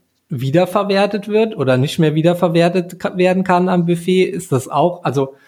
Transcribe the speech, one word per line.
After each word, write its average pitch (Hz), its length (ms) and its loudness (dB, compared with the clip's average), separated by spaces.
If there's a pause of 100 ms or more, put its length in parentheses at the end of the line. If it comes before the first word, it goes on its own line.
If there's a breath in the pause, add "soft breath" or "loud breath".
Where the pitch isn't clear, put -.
(280)
wiederverwertet 190 1000 0
wird 220 280 0
oder 127 220 2
nicht 139 200 -2
mehr 156 160 2
wiederverwertet 175 880 0
ka-, - 160 -6
werden 185 260 2
kann 185 280 2
am 180 160 2
Buffet? 175 380 2
Ist - 280 -6
das 127 160 -2
auch, 165 340 0
also 135 320 -2 (140)